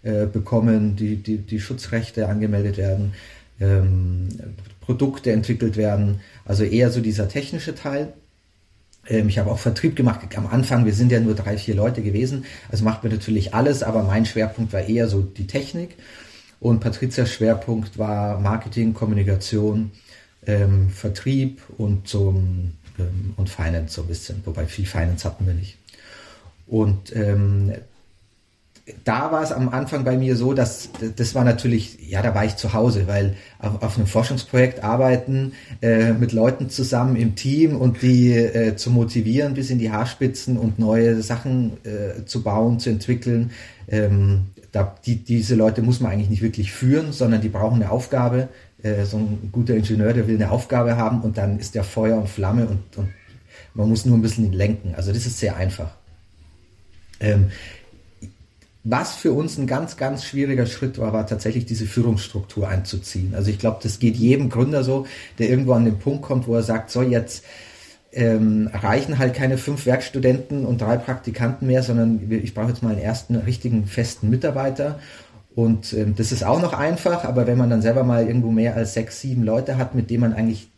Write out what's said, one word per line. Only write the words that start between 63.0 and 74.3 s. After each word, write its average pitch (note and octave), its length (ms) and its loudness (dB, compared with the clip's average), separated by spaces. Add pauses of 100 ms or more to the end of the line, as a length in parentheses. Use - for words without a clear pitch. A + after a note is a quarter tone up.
Also G2+ 160 0
ich G#2 80 -2
glaub, A2 220 -2
das A2 180 -6
geht A2+ 180 2
jedem B2 340 4
Gründer C3 340 2
so, C3+ 220 0 (320)
der A2+ 100 2
irgendwo B2+ 240 2
an A#2 140 6
den G#2 120 2
Punkt C#3+ 240 -4
kommt, B2+ 240 -2
wo A#2 80 0
er A#2 80 2
sagt, A2 280 -4
„So, A#2+ 100 -2
jetzt, A#2+ 440 0 (680)
ähm, A2 600 2
reichen G#2 460 0
halt B2+ 160 2
keine C3 240 0
fünf C#3+ 280 -4
Werkstudenten C3 800 0
und B2 160 0
drei A2+ 160 2
Praktikanten B2 680 -4
mehr, B2+ 160 4
sondern A2+ 480 2
wir, A2 140 0
ich G2+ 100 -8
brauche A2 140 -2
jetzt A#2+ 140 -4
mal A#2 80 0
einen G#2 100 -2
ersten A#2 360 -2
richtigen A2+ 500 0
festen A2+ 420 -2
Mitarbeiter.“ C3+ 720 0 (540)